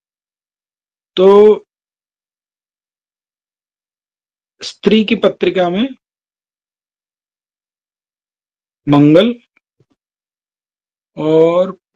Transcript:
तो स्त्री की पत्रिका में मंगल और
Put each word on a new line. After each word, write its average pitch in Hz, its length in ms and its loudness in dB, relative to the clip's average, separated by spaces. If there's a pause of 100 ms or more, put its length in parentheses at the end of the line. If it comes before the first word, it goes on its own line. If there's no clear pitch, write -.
(1160)
तो 202 500 2 (3000)
स्त्री - 440 -4
की 208 120 -4
पत्रिका 185 540 -4
में 202 160 -6 (3000)
मंगल 151 480 2 (1800)
और 165 540 0 (260)